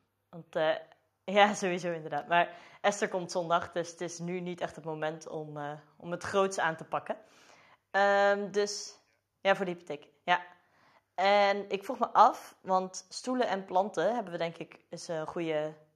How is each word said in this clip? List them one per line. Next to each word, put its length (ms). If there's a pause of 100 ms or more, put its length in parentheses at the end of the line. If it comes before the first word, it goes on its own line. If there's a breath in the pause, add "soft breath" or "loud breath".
(280)
Want, 280
eh, 180 (500)
<laughs> 120
ja, 180
sowieso 380
inderdaad. 360
Maar 260 (260 loud breath)
Esther 280
komt 220
zondag, 420
dus 180
het 100
is 180
nu 220
niet 200
echt 160
het 80
moment 440
om, 280
eh, 160 (240)
om 140
het 120
groots 360
aan 180
te 80
pakken. 320 (720 soft breath)
Ehm, 600
dus, 440 (460)
ja, 160
voor 80
de 60
hypotheek. 360 (180)
Ja. 180 (720)
En 560
ik 140
vroeg 140
me 100
af, 540
want 460
stoelen 400
en 160
planten 500
hebben 180
we 60
denk 180
ik 220 (120)
is 180
een 180
goede 480 (220)